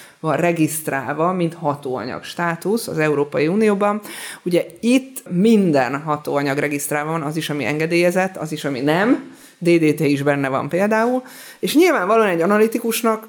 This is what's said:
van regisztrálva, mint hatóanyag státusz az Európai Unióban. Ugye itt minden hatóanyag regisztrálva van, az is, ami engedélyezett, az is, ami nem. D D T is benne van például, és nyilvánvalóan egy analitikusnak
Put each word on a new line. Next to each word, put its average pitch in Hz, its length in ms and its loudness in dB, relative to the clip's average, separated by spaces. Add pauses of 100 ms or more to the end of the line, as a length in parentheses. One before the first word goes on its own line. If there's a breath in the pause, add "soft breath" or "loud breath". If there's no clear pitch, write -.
(200 loud breath)
van 156 160 -2
regisztrálva, 156 1000 -2
mint 170 200 -2
hatóanyag 127 680 -6
státusz 175 640 -4
az 160 100 -6
Európai 147 500 0
Unióban. 208 540 0 (420 loud breath)
Ugye 170 220 0 (140)
itt 254 500 0
minden 175 720 4
hatóanyag 143 560 -2
regisztrálva 147 540 -2
van, 165 100 -2
az 151 160 -4
is, 156 120 -4
ami 147 160 -4
engedélyezett, 175 720 0
az 151 140 -8
is, 151 140 -6
ami 139 140 -4
nem. 175 520 2 (260 loud breath)
D 170 120 0
D 160 260 4
T 151 40 -6
is 143 220 0
benne 139 260 0
van 131 220 -4
például, 220 540 0 (360 loud breath)
és 190 160 -4
nyilvánvalóan 226 520 4
egy 170 140 2
analitikusnak 220 880 0